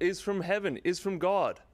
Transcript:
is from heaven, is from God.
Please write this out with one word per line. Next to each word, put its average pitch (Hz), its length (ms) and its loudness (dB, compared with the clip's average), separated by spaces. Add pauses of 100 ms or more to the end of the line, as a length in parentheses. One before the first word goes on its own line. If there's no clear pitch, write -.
is 175 200 0
from 202 200 -2
heaven, 185 420 0
is 175 160 0
from 190 220 -4
God. 180 400 2 (140)